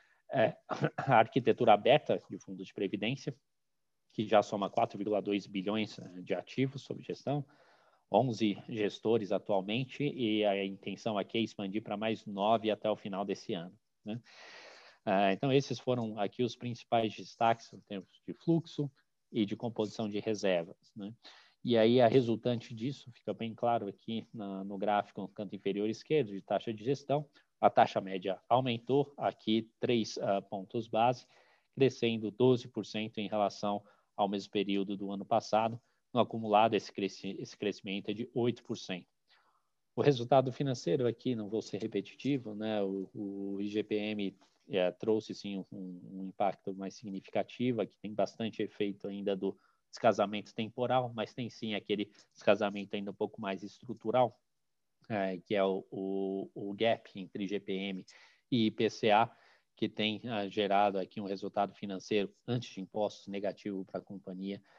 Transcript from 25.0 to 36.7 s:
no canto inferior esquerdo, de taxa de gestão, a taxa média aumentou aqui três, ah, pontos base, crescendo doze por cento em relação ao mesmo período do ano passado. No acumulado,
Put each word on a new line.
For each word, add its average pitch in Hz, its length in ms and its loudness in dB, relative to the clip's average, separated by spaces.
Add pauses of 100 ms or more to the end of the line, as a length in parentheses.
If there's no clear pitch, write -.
no 95 60 -6
canto 101 280 -10
inferior 101 340 -2
esquerdo, 117 420 0
de 98 100 -8
taxa 104 320 -2
de 104 100 -10
gestão, 139 440 -2 (320)
a 104 100 6
taxa 110 320 4
média 95 380 -4 (100)
aumentou 127 680 2
aqui 110 520 0 (100)
três, 117 400 0
ah, 98 220 0
pontos 104 460 -8
base, 120 380 2 (500)
crescendo 117 540 2
doze 123 380 4
por 107 180 -6
cento 110 340 -6
em 101 80 -4
relação 104 560 0 (320)
ao 104 120 2
mesmo 98 240 -4
período 98 460 0
do 98 140 -6
ano 98 140 -6
passado. 113 540 0 (340)
No 123 60 2
acumulado, 110 560 4